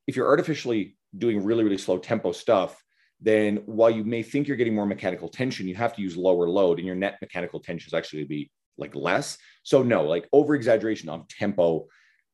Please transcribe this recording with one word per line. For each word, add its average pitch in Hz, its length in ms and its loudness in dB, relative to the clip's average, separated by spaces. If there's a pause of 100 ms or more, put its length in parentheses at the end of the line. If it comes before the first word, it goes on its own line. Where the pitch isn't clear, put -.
if - 80 -6
you're 123 100 2
artificially 135 680 0 (200)
doing 104 280 0
really, 113 180 2
really 101 160 2
slow 92 200 -2
tempo 110 340 -2
stuff, - 500 0 (380)
then 107 460 2
while 113 240 4
you 113 120 0
may 113 220 -4
think 143 240 -2
you're 139 80 -2
getting 113 180 0
more 104 120 0
mechanical 92 420 -4
tension, 120 400 -6
you 90 80 -6
have 117 180 -2
to 101 80 -8
use 87 140 -6
lower 87 320 2
load, 90 300 2
and 87 80 -8
your 92 100 -6
net 98 260 -4
mechanical 87 380 -8
tension 87 280 -12
is - 60 -6
actually 80 280 -6
gonna 71 60 -8
be, 73 220 -8 (260)
like, 71 200 -12
less. 90 420 -2 (240)
So 135 220 4
no, 110 180 2
like, 80 300 -2
over 147 240 6
exaggeration 110 520 0
on 80 200 -12
tempo 90 580 0 (480)